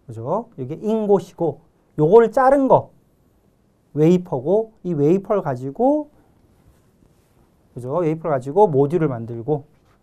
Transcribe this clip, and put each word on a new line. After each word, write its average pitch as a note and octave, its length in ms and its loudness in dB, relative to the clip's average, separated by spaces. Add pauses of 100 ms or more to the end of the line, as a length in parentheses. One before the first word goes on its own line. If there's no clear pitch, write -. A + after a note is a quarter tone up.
그죠? C#3 500 -8
이게 C3+ 180 -12
인곳이고, G3+ 840 -2 (360)
요거를 A3 340 6
자른 C4+ 360 2
거, E3+ 240 2 (1000)
웨이퍼고, F3+ 800 0 (100)
이 F3+ 100 -6
웨이퍼를 F#3 480 0
가지고, D#3+ 680 -4 (1600)
그죠? B2+ 220 -8
웨이퍼를 E3 360 -2
가지고 C#3+ 360 2
모듈을 D3 400 0
만들고 A#2 580 -8 (380)